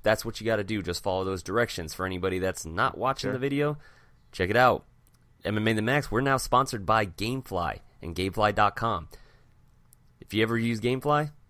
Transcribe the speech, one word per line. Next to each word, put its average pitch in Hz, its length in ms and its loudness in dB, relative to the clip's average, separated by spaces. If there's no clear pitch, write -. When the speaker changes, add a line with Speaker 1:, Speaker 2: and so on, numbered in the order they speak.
Speaker 1:
That's 107 200 2
what 113 160 -8
you 107 60 -8
gotta 107 180 2
do. 101 200 -2
Just 87 200 -4
follow 95 220 0
those 95 160 -2
directions. 95 540 -2
For 92 100 -4
anybody 92 320 -2
that's 92 280 -2
not 92 320 -2
watching 120 320 -2
Speaker 2:
Sure. 104 40 -2
Speaker 1:
the 127 60 -4
video, 143 380 0
check 92 200 0
it 107 40 2
out. 120 300 6
M 107 140 0
M 107 100 2
A 110 60 4
The 110 80 0
Max, 135 300 0
we're 113 100 2
now 139 160 2
sponsored 123 480 0
by 110 220 4
Gamefly 92 720 -4
and 82 120 -6
Gamefly 98 380 2
dot 104 220 4
com. 107 320 -2
If - 120 -14
you 110 100 2
ever 113 140 0
use 113 220 0
Gamefly 147 520 0